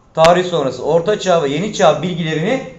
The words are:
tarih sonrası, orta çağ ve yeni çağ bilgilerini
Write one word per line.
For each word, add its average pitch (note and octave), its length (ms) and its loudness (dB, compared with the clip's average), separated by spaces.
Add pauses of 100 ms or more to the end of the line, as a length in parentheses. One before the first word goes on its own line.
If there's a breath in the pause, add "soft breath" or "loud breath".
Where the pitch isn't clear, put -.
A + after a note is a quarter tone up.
(140)
tarih F3+ 360 4
sonrası, C#3 340 -4
orta E3+ 360 0
çağ E3+ 240 0
ve C#3 60 -2
yeni F3 240 -4
çağ D3+ 280 2
bilgilerini E3+ 760 -4